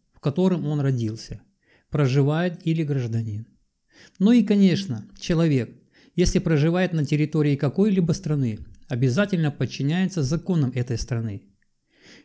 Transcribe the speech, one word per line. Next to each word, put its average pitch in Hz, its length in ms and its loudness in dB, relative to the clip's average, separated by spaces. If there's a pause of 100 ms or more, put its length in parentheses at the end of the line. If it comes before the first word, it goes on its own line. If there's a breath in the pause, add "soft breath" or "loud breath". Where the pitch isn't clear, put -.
(120)
в - 60 -20
котором 170 480 0
он 147 140 -2
родился, 117 600 -4 (480)
проживает 147 760 0
или 160 160 0
гражданин. 113 640 -4 (720 soft breath)
Ну 208 140 4
и, 247 100 6
конечно, 190 680 2 (120)
человек, 160 500 0 (460 soft breath)
если 175 240 2
проживает 165 540 2
на 156 100 0
территории 147 500 0
какой-либо 175 560 2
страны, 139 480 -2 (300)
обязательно 147 640 0
подчиняется 156 720 -2
законам 156 520 0
этой 123 240 -4
страны. 113 440 -6 (840 soft breath)